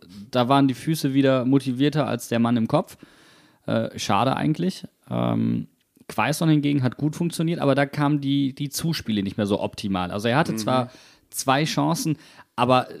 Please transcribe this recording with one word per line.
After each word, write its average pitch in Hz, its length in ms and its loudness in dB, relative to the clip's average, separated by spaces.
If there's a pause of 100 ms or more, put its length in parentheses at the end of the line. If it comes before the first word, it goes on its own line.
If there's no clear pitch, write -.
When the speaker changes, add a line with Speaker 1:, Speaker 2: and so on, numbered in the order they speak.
(300)
Speaker 1:
da 123 180 2
waren 139 200 6
die 131 60 0
Füße 147 400 -2
wieder 135 300 4
motivierter 131 600 2
als 113 220 -4
der 117 100 0
Mann 117 180 2
im 113 100 0
Kopf. - 300 -2 (680)
Äh, 113 320 -2
schade 110 380 0
eigentlich. 170 480 -2 (240)
Ähm, 58 600 -2 (400)
Quaison 143 400 0
hingegen 147 340 2
hat 123 140 -2
gut 151 180 -4
funktioniert, 170 460 -4
aber 139 140 2
da 139 100 2
kamen 143 360 0
die, 139 340 0
die 147 160 -8
Zuspiele 110 520 -2
nicht 98 140 -4
mehr 104 100 0
so 101 140 0
optimal. 95 500 -4
Also 101 160 -4
er 120 120 2
hatte 175 140 0
Speaker 2:
Mhm. 113 60 -4
Speaker 1:
zwar 123 320 -2 (380)
zwei 135 360 0
Chancen, 151 520 -2 (400)
aber 123 320 4 (120)